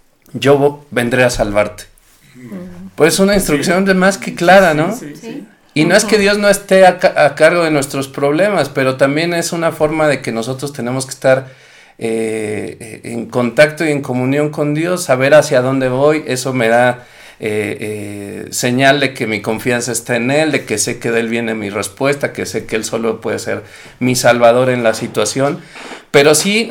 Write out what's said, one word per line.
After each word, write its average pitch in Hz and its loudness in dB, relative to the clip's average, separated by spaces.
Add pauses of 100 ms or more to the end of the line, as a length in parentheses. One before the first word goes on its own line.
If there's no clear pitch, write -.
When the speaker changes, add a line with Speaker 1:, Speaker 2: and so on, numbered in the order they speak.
(320)
Speaker 1:
"yo 139 2
vo-, 147 0
vendré 120 0
a 123 4
salvarte". 104 -2 (520)
Speaker 2:
Ujú. 123 -16 (400)
Speaker 1:
Pues 156 6
es - 0
una 196 4
instrucción 175 0
Speaker 3:
Sí. - -
Speaker 1:
de 190 4
más 190 2
que - -10
clara, 175 6
¿no? 156 0
Speaker 3:
Sí, 151 -14
sí, 147 -16
sí. - -20
Speaker 4:
Sí. 233 -14 (300)
Speaker 1:
Y 151 2
no 175 4
es 220 4
que 214 2
Speaker 2:
Ujú. 202 2
Speaker 1:
Dios 202 2
no 202 2
esté 190 4
a 180 4
ca-, - 2
a 143 2
cargo 170 4
de 160 0
nuestros 139 -4
problemas, 151 0
pero 131 -2
también 147 0
es 170 -4
una 165 -2
forma 156 0
de 131 0
que 131 -6
nosotros 127 -6
tenemos 127 -6
que - -16
estar, 131 0 (500)
eh, 110 -6
eh, 110 -18 (120)
en 117 -8
contacto 147 0
y 156 0
en 143 -2
comunión 139 -2
con 147 -2
Dios, 170 -2
saber 135 2
hacia 143 4
dónde 131 0
voy, 147 2
eso 127 -4
me 123 0
da, 123 2 (340)
eh, 107 -4
eh, 101 -10
señal 135 2
de 131 -2
que 117 -4
mi 107 -4
confianza 117 -4
está 120 -4
en 120 -2
Él, 151 2
de 139 -2
que 107 -4
sé 120 -4
que 117 -4
de 113 2
Él 113 -2
viene 113 -4
mi 104 -6
respuesta, 131 -4
que 104 -8
sé 110 -8
que - -6
Él 110 -4
solo 113 -4
puede 113 -4
ser 107 -8 (380)
mi 123 0
salvador 120 4
en 123 -2
la 110 2
situación, 131 -4 (500)
pero 147 6
sí 202 0